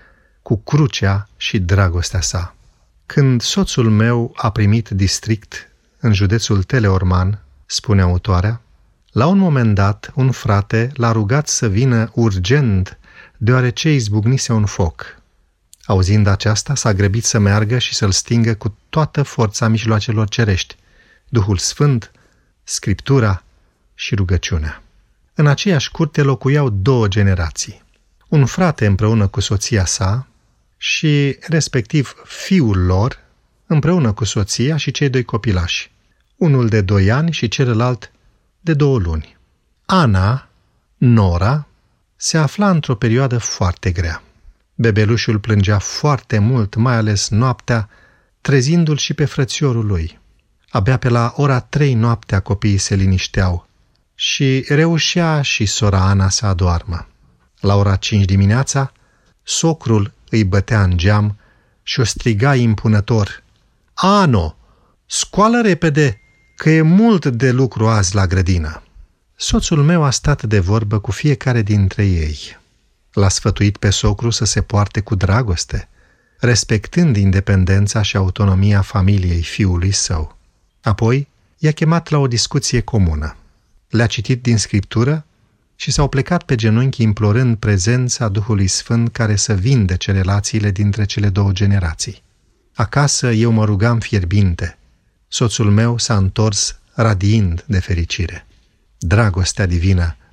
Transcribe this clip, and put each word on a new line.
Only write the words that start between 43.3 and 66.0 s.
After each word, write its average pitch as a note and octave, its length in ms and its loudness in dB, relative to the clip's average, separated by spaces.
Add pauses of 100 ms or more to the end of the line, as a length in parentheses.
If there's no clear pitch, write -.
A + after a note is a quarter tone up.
foarte - 540 -2
grea. E2+ 320 -6 (520)
Bebelușul A2 640 0
plângea G2+ 380 2
foarte B2+ 600 -2
mult, A2 380 0
mai A#2+ 200 0
ales G#2+ 340 -2
noaptea, A#2 600 -2 (520)
trezindu-l D3+ 560 2
și - 160 -6
pe D3 120 0
frățiorul B2+ 600 -2
lui. E2+ 340 -4 (500)
Abia B2 280 0
pe C3 120 -2
la A#2 260 0
ora C#3 240 0
trei C#3+ 340 -2
noaptea A2+ 460 0
copiii G2+ 380 0
se - 180 -2
linișteau F#2+ 720 0 (480)
și C3 520 -2
reușea D#3+ 720 0
și - 240 -2
sora G2 360 0
Ana F#2+ 280 2
să - 160 -2
adoarmă. F2 640 -2 (520)
La G2+ 160 2
ora G2+ 200 2
cinci G2+ 300 0
dimineața, G#2 640 2 (520)
socrul A#2 720 -2 (160)
îi A2+ 140 2
bătea G2+ 400 2
în F2+ 140 2
geam G#2 400 2 (460)
și - 160 -4
o B2+ 40 0
striga A#2 520 0
impunător: A2 880 0 (500)
„Ano, D#3 640 2 (500)
scoală A#3 560 0
repede, D3+ 600 0 (340)